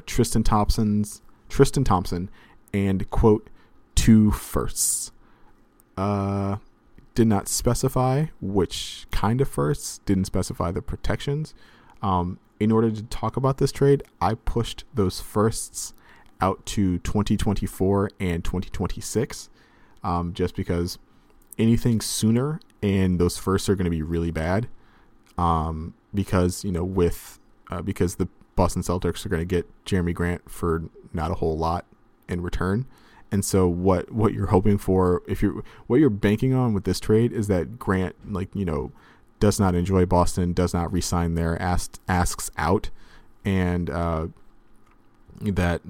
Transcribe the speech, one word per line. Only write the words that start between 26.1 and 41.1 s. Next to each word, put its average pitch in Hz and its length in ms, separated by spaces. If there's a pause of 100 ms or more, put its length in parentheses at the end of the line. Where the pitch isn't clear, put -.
because, 92 500
you 98 80
know, 85 120
with, 92 560 (320)
uh, 90 100
because 95 360
the 95 100 (280)
Boston 92 280
Celtics 90 420
are 101 40
gonna 85 160
get 90 220 (180)
Jeremy 87 280
Grant 87 380
for 82 320 (280)
not 82 200
a 92 40
whole 80 220
lot 82 280 (440)
in 87 120
return. 92 440 (460)
And 98 120
so 95 240
what, 87 440
what 110 220
you're 107 140
hoping 101 300
for, 92 500
if - 140
you're, - 220 (240)
what 123 120
you're 151 120
banking 107 420
on 127 220
with 95 80
this 90 160
trade 113 340
is 104 140
that 95 320
Grant, 92 360 (160)
like, 95 220
you 98 100
know, 78 280 (480)
does 104 200
not 92 140
enjoy 90 320
Boston, 87 480
does 87 200
not 85 200
re-sign 85 400